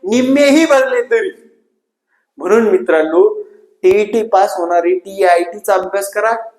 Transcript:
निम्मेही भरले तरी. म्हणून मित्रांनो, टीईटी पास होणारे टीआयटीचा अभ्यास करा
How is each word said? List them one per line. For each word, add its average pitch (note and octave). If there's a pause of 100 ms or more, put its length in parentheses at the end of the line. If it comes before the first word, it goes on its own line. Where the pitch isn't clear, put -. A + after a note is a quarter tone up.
निम्मेही C4+
भरले C4
तरी. A3+ (920)
म्हणून G#3
मित्रांनो, E3 (400)
टीईटी G#3
पास G3+
होणारे F3
टीआयटीचा F#3+
अभ्यास F#3+
करा G#3+ (280)